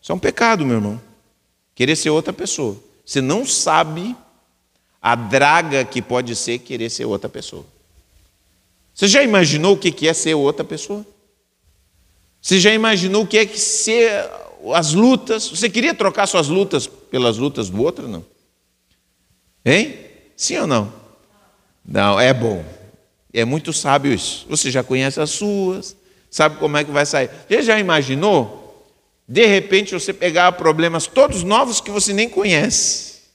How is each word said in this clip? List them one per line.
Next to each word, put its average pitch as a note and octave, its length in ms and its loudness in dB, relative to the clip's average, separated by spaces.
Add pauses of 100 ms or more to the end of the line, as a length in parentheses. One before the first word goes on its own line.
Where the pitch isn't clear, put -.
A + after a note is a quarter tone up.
Isso - 100 -10
é F3 40 -2
um F#3 40 -8
pecado, A3 460 0
meu B2 100 2
irmão. G#2 260 -4 (720)
Querer C#3 200 2
ser D#3 140 -4
outra D#3 220 0
pessoa. A#2+ 500 -6 (240)
Você C#3 160 -2
não F3 240 -2
sabe E3+ 720 -2 (840)
a A#2 140 2
draga C#3 680 2
que A#2 180 -6
pode A#2+ 340 -4
ser A#2+ 240 -6
querer A2+ 300 -8
ser A#2+ 160 -8
outra G2+ 240 -6
pessoa. - 360 -14 (1300)
Você - 140 0
já C#4 160 6
imaginou F3+ 500 4
o F#3+ 40 4
que F#3+ 140 0
que D3+ 160 -2
é D#3+ 60 2
ser D#3+ 200 -2
outra D3 300 0
pessoa? G3+ 420 -10 (1400)
Você F#3+ 180 2
já G#3 140 6
imaginou G#3+ 500 2
o F3+ 40 -4
que G#3+ 100 2
é A3 80 4
que G#3+ 140 -12
ser A3 680 0 (440)
as D#3 200 2
lutas? A3+ 560 2
Você F#3+ 200 -2
queria A#3+ 240 0
trocar G3+ 340 0
suas E3 200 2
lutas F3 400 0
pelas A#2+ 500 -2
lutas B2 320 -4
do G2 120 -4
outro, D3+ 260 -4
não? F2+ 180 -12 (1400)
Hein? G#3 320 2 (380)
Sim - 220 -4
ou C#4+ 100 -2
não? A2+ 260 -2 (920)
Não, G2+ 340 2
é B2+ 140 4
bom. A2 300 -2 (680)
É A2+ 120 0
muito D3+ 260 -4
sábio C#3 420 0
isso. - 360 -6
Você C#3+ 200 -2
já B2 140 0
conhece C3+ 380 -2
as D3+ 80 -2
suas, G3 680 -4 (340)
sabe D#3 280 0
como D3 200 -2
é D3 60 0
que D3 80 -8
vai C#3+ 140 2
sair. C#3 240 -2 (180)
Você A3+ 140 2
já A3 180 2
imaginou? D#3 1040 0 (420)
De F#3+ 180 4
repente G3 480 2
você F3+ 180 -6
pegar F3+ 420 2
problemas E3 540 0
todos C4 360 2
novos A3+ 360 2
que - 100 -8
você G3+ 220 -2
nem G#3+ 160 0
conhece. - 960 -2 (140)